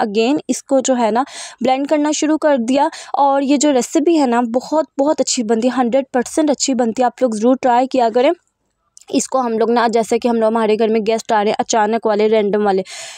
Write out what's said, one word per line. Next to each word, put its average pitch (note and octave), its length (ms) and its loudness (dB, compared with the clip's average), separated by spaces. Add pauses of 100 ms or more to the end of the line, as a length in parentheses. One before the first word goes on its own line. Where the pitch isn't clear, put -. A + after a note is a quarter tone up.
again A3+ 460 0
इसको C4 320 0
जो B3+ 140 0
है A#3+ 160 0
ना A#3 140 0 (380)
ब्लेंड C4 260 0
करना D4+ 260 0
शुरू D#4 240 0
कर C#4+ 200 2
दिया। C4+ 320 0 (280)
और C#4 260 2
ये C#4 140 2
जो D4 140 2
रेसिपी D4+ 440 0
है C#4+ 120 2
ना A#3+ 220 0
बहुत, C#4 360 -2 (120)
बहुत C#4+ 220 0
अच्छी B3+ 240 -2
बनती A3 240 -2
है, A#3+ 60 -2
हंड्रेड B3+ 400 0
परसेंट D4 360 0
अच्छी C4+ 240 -2
बनती A#3 280 -2
है। B3 40 4
आप A#3+ 160 -4
लोग A3+ 140 0
ज़रूर B3 260 2
ट्राई B3+ 260 2
किया A#3+ 220 0
करें। B3+ 220 2 (800)
इसको - 280 -2
हम A#3+ 140 -2
लोग A3 180 0
ना, A#3 180 2
जैसे A3+ 300 0
कि B3 100 -2
हम A#3 80 0
लोग, A3 100 2
हमारे A3 300 0
घर A3 120 0
में A3 160 0
गेस्ट A3 280 -2
आ G#3+ 100 2
रहे G#3 80 0
हैं - 100 -2
अचानक A3+ 460 -2
वाले, G#3+ 220 2
रैंडम G#3+ 360 2
वाले, F#3+ 180 0 (360)